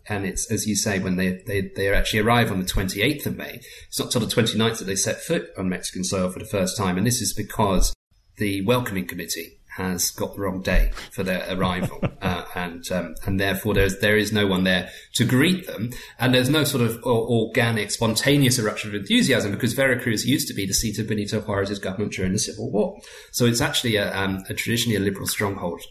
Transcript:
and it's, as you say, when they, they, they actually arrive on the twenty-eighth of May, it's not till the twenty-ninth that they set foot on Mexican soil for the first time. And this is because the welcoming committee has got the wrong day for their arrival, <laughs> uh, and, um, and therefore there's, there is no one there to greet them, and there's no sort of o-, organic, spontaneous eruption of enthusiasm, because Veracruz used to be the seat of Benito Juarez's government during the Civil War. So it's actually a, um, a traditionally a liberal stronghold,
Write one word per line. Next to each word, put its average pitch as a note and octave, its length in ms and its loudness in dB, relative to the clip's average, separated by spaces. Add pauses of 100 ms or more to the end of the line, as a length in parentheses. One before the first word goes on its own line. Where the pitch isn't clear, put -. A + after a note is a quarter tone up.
(100)
and G2 160 -4
it's, - 260 -4
as G#2 140 -2
you G2+ 100 0
say, G2 220 0
when F#2 180 0
they, F#2 300 0
they, G2 280 -2
they G2 140 0
actually A2 320 4
arrive A2 320 4
on F#2+ 80 0
the F#2 60 -2
twenty-eighth G#2 580 0
of F#2+ 140 -4
May, - 240 -12 (260)
it's - 100 -8
not A#2 120 -4
till A#2+ 100 0
the G#2+ 80 -2
twenty-ninth A2 520 0
that G2 40 -10
they G2 120 -4
set - 260 -2
foot - 340 -2
on F#2+ 140 -2
Mexican - 340 -6
soil F#2 240 0
for - 120 -10
the - 40 -12
first F#2 320 -2
time. F#2 220 0
And - 80 2
this A#2 160 0
is - 100 -2
because G2 640 2 (420)
the G2 300 -2
welcoming A2 400 0
committee E2+ 500 -8 (200)
has F#2 340 -2
got - 240 -6
the G2 60 -8
wrong F#2 200 -4
day F#2 300 4 (220)
for G2 100 -4
their F#2 260 -2
arrival, F#2 520 -2 (120)
<laughs> - 100 -18
uh, F2+ 220 -2 (120)
and, F2 340 -6
um, E2+ 240 -4 (100)
and G2 140 0
therefore G2 340 0
there's, G2 280 2
there G#2+ 180 4
is G#2 140 2
no G#2 120 4
one F#2 200 4
there F#2 260 2 (240)
to B2 100 2
greet C#3+ 440 4
them, G#2+ 220 -6 (280)
and B2+ 160 2
there's B2+ 160 4
no D3+ 140 4
sort C3 180 2
of A2 220 0
o-, A2+ 420 2
organic, A2+ 460 0
spontaneous B2 680 2
eruption G#2+ 320 -2
of G2+ 100 -4
enthusiasm, A2 520 2
because F#2+ 200 0
Veracruz B2+ 540 2
used C3+ 220 0
to - 60 -8
be G2 120 -2
the G2 80 -2
seat G#2+ 240 0
of G#2+ 80 -2
Benito G#2 340 -2
Juarez's G2 380 -2
government F#2+ 340 -4
during F#2+ 200 0
the G#2 60 2
Civil - 340 -4
War. F#3+ 260 0 (320)
So A#2+ 160 2
it's A#2 140 2
actually C3 340 0
a, F#2+ 200 0
um, F#2+ 340 -2
a - 60 -6
traditionally A#2 420 0
a G2 40 2
liberal G2 280 -2
stronghold, G2 640 -4